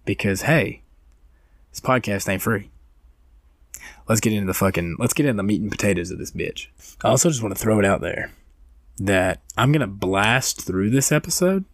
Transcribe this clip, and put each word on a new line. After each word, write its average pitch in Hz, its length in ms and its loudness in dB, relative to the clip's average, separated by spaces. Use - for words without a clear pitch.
Because, 101 380 -2
hey, 147 400 0
this - 100 -16
podcast 110 480 0
ain't 95 140 -2
free. 110 280 -2
Let's 110 120 2
get 110 120 2
into 101 160 0
the 90 60 0
fucking, 87 440 0
let's - 160 0
get 147 120 2
into 120 100 0
the 98 80 -2
meat 104 160 0
and 104 100 -4
potatoes 90 400 -2
of 87 80 -10
this - 140 -12
bitch. - 340 -8
I 107 60 2
also 131 200 4
just 131 140 0
wanna 101 120 -4
throw 107 240 2
it 98 60 4
out 98 160 2
there - 320 -6
that 95 420 2
I'm 123 140 4
gonna 147 160 2
blast 101 720 0
through 95 300 0
this 131 220 2
episode 180 600 2